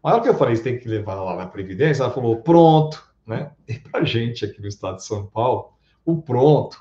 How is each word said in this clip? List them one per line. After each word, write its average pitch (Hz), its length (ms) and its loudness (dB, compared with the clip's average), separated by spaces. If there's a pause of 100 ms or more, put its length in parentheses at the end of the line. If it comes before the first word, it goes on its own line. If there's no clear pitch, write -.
Mas 156 100 0
na 214 40 4
hora 233 60 2
que 247 60 2
eu 220 100 2
falei, 120 180 2
"Você 110 60 -4
tem 120 160 -4
que - 100 -12
levar 98 260 -6
lá 95 220 -6
na 92 100 -10
Previdência", 98 560 -2
ela 120 100 -2
falou, 113 300 -2
"Pronto", 160 640 4 (220)
né? 131 260 -10 (160)
E 113 100 -8
pra - 260 -4
gente 117 400 -4
aqui - 160 -12
no 101 80 -12
estado 95 280 -10
de - 80 -18
São 101 220 -8
Paulo, 113 460 -4 (320)
o 165 180 -2
pronto 127 580 2